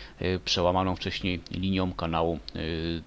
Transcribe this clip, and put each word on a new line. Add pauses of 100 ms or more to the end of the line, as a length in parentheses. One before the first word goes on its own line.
(220)
y,
przełamaną
wcześniej (120)
linią
kanału, (160)
y,